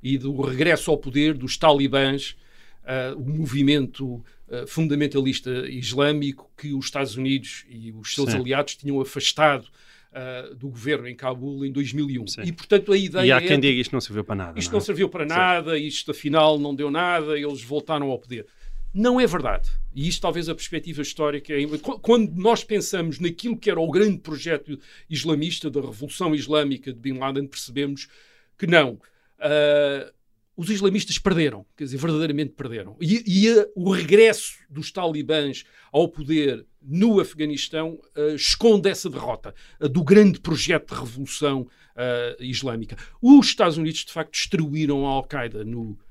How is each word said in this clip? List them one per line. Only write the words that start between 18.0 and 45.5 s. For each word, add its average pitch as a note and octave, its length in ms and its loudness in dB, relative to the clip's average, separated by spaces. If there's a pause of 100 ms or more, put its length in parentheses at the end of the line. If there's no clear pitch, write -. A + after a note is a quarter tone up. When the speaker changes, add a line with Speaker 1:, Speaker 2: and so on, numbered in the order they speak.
Speaker 1:
ao B2 80 -4
poder. A#2+ 260 -12 (500)
Não B3 240 4
é B3 80 4
verdade. C3+ 440 0 (240)
E C#3 120 -4
isto F3+ 140 -2
talvez E3 300 -4
a E3 40 -4
perspectiva D#3+ 460 -8
histórica D3 540 -4
é, C#3+ 120 0 (120)
qu-, - 200 -8
quando A3 380 4
nós G#3 260 2
pensamos E3+ 560 -4
naquilo G3 380 -4
que G#3+ 140 -2
era E3 100 0
o E3 100 -2
grande F#3 280 2
projeto D3+ 600 -8 (300)
islamista, D#3 640 -4
da C#3 100 -2
Revolução C#3 540 -4
Islâmica C#3 580 -2
de A#2 60 -16
Bin C3 160 -6
Laden, C3+ 320 -4
percebemos C#3 600 -8 (520)
que F#3+ 80 -4
não. C#3+ 340 2 (380)
Ah, D3 720 2 (420)
os E3+ 140 -8
islamistas F#3+ 500 0
perderam, D3+ 460 0 (100)
quer D3 100 -10
dizer, C3 120 -8
verdadeiramente D3+ 560 -2
perderam. A2 480 -10
E, G#3 260 2
e G3 220 4
a, G#3+ 260 6
o F#3 160 -2
regresso F#3+ 680 6 (100)
dos D3 240 -12
talibãs D3+ 720 -2 (260)
ao D#3+ 160 4
poder D3 600 -2 (160)
no F#3+ 360 2
Afeganistão, D#3 800 -4 (160)
ah, D3+ 200 0
esconde G3 560 4
essa - 180 -6
derrota, C3+ 460 -8 (260)
ah, D3 80 0
do D3 160 0
grande G3+ 340 8
projeto - 560 -2
de - 60 -8
revolução, C3 680 -4 (300)
ah, A#2+ 420 -4
islâmica. A#2+ 560 -6 (280)
Os C4 240 12
Estados E3+ 320 2
Unidos, D#3 260 -4
de - 80 -18
facto, D#3+ 200 -8
destruíram D3 760 -2
a C3+ 60 -2
Al-Qaeda A#2+ 520 -6